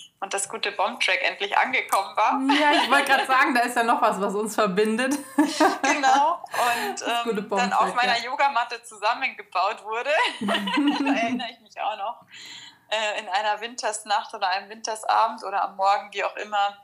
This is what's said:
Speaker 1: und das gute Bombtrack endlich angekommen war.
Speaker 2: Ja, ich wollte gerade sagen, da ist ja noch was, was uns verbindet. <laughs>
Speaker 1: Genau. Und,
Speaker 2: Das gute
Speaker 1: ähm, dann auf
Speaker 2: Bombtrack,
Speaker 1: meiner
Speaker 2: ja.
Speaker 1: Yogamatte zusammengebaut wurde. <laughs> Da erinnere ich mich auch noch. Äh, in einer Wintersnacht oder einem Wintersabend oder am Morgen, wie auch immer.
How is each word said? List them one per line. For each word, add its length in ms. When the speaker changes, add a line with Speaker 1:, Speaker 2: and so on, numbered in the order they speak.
Speaker 1:
und 160
das 140
gute 240
Bombtrack 500
endlich 340
angekommen 600
war. 240
Speaker 2:
Ja, 120
ich 180
wollte 140
gerade 220
sagen, 280
da 60
ist 160
ja 80
noch 180
was, 180
was 140
uns 220
verbindet. 680
<laughs> 40
Speaker 1:
Genau. 680
Und, 480
Speaker 2:
Das 240
gute 160
Speaker 1:
ähm, 100
dann 220
auf 80
Speaker 2:
Bombtrack, 140
Speaker 1:
meiner 240
Speaker 2:
ja. 60
Speaker 1:
Yogamatte 600
zusammengebaut 1000
wurde. 260
<laughs> 0
Da 720
erinnere 380
ich 100
mich 200
auch 160
noch. 260
Äh, 300
in 80
einer 320
Wintersnacht 760
oder 140
einem 200
Wintersabend 720
oder 220
am 120
Morgen, 360
wie 100
auch 140
immer. 480